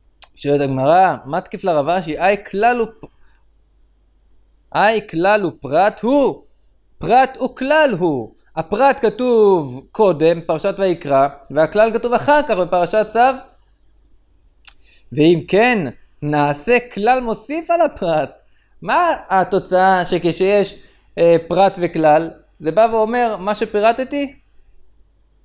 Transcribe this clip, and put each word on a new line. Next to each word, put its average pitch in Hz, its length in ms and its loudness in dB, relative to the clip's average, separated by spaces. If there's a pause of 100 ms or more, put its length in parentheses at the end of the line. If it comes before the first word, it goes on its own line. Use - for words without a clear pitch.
(360)
שואלת 143 260 -2
הגמרא, 143 540 2 (100)
מתקיף 175 380 -8
לרב 156 260 0
אשי, 165 280 -4
אי 185 180 0 (160)
כלל 233 300 0
ופ-, 220 260 -10 (1700)
אי 208 240 2 (100)
כלל 190 360 0
ופרט 165 540 -2
הוא, 247 440 0 (540)
פרט 254 400 0
וכלל 277 600 0
הוא. 147 340 -4 (220)
הפרט 262 460 0
כתוב 202 880 0
קודם, 165 500 2
פרשת 170 360 -4
ויקרא, 165 500 0 (240)
והכלל 160 420 0
כתוב 233 200 -4
אחר 285 300 2
כך 240 120 -2
בפרשת 180 540 0
צו. 226 100 -4 (1900)
ואם 156 360 4
כן, 208 400 2 (340)
נעשה 147 560 0 (160)
כלל 233 260 0
מוסיף 285 520 -8
על 339 100 0
הפרט. 165 600 -4 (400)
מה 302 320 0 (160)
התוצאה 185 760 0
שכשיש, 190 800 -2 (340)
אה, 170 180 6 (120)
פרט 185 340 2
וכלל? 160 500 2 (280)
זה 156 120 -4
בא 214 200 2
ואומר, 226 480 -2
"מה 202 160 -4
שפירטתי, 240 800 -2 (1080)